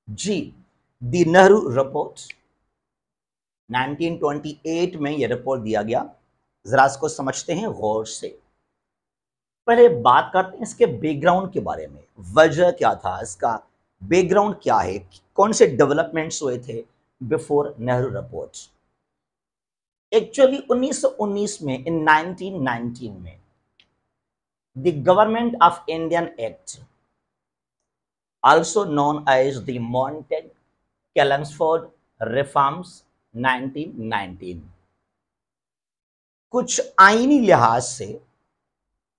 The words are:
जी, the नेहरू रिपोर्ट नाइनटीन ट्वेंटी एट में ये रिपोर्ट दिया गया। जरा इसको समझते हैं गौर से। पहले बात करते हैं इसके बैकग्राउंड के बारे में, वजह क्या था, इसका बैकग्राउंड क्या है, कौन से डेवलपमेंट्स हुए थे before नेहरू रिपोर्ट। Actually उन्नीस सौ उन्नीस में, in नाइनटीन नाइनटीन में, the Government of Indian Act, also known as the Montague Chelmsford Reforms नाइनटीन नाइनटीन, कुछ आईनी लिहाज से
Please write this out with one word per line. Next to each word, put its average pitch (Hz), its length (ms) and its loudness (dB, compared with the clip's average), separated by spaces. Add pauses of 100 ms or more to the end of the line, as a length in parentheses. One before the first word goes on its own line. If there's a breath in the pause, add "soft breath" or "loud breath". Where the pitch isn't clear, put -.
जी, 165 460 -6 (480)
the 135 240 2
नेहरू 185 500 6
रिपोर्ट - 560 -6 (1400)
नाइनटीन 147 480 -4
ट्वेंटी 147 500 -6
एट 175 280 -2
में 143 140 -4
ये 143 160 -2
रिपोर्ट 123 360 -4
दिया 107 200 -2
गया। 113 260 -4 (580)
जरा 135 200 4
इसको 139 220 -2
समझते 139 440 -6
हैं 185 200 -6
गौर 110 340 -4
से। - 220 -12 (1400)
पहले 240 200 8 (140)
बात 131 300 4
करते 185 240 -2
हैं - 60 -12
इसके 226 240 0
बैकग्राउंड 160 640 -2
के 156 80 -4
बारे 78 260 -8
में, 71 160 -20 (320)
वजह 165 360 6
क्या 127 240 0
था, 92 280 -8
इसका 117 300 -4 (500)
बैकग्राउंड 180 600 2
क्या 120 140 2
है, 95 220 -2 (360)
कौन 208 180 2
से 208 140 6
डेवलपमेंट्स 156 760 0
हुए 123 160 -4
थे 117 240 -12 (380)
before 143 440 -2 (140)
नेहरू 127 300 -2
रिपोर्ट। - 600 -12 (1400)
Actually 262 480 2 (100)
उन्नीस 247 320 -2
सौ 277 60 2 (120)
उन्नीस 202 420 -4
में, 131 220 -6
in 165 200 -4
नाइनटीन 180 580 0
नाइनटीन 120 580 -8
में, 87 160 -20 (1400)
the 143 160 -2 (160)
Government 220 540 2
of 170 260 4
Indian 165 420 -2 (160)
Act, - 340 -14 (1600)
also 165 440 4
known 147 420 -2
as 131 360 2
the 123 140 -8 (140)
Montague 147 580 -6 (640)
Chelmsford 151 760 0 (280)
Reforms 139 800 -4 (320)
नाइनटीन 135 600 -4 (140)
नाइनटीन, 92 600 -10 (1900)
कुछ 240 260 -2 (200)
आईनी 233 400 6
लिहाज 127 420 4
से - 240 -10 (1120)